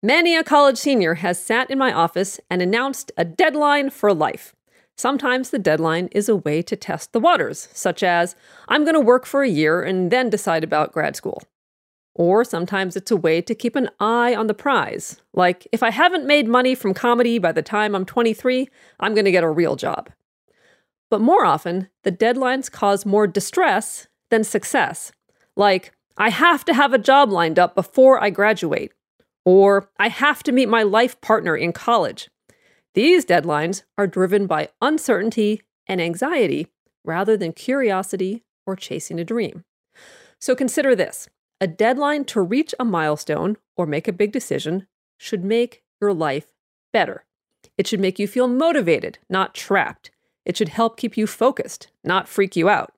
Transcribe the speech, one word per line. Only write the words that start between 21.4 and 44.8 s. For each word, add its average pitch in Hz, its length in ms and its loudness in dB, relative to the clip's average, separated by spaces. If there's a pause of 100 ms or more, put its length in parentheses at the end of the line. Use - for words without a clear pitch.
often, 175 420 -2 (160)
the 196 80 -2
deadlines 247 580 -2
cause 202 360 -2
more 208 200 2
distress 208 840 -2 (200)
than 220 140 2
success, - 680 -4 (420)
like, 196 380 2 (240)
"I 190 120 2
have 285 360 2
to 320 80 0
have 269 180 2
a 254 60 2
job 269 340 4
lined 170 260 0
up 180 160 4
before 262 480 4
I 208 100 0
graduate," 202 600 -2 (540)
or, 196 440 6 (100)
"I 208 80 2
have 285 360 0
to 285 100 -2
meet 247 160 2
my 226 140 2
life 220 360 2
partner 170 380 0
in 165 160 -4
college." 208 560 -2 (640)
These 302 320 4
deadlines 165 580 0 (140)
are 202 100 0
driven 185 400 0
by 156 220 -4 (120)
uncertainty 220 840 -2 (220)
and 190 140 -4
anxiety 170 680 -2 (360)
rather 196 320 -2
than 175 160 -4
curiosity 196 920 -4 (200)
or 190 120 -8
chasing 170 420 -10
a 170 60 -6
dream. 208 400 -6 (760)
So 254 160 0
consider 269 400 0
this. - 320 -4 (320)
A 190 80 -2
deadline 269 580 0
to - 160 -4
reach 233 380 -2
a 247 60 -2
milestone 156 720 -2 (180)
or 180 100 -2
make 151 220 -4
a 185 60 -4
big 208 180 -2
decision 160 560 -6 (300)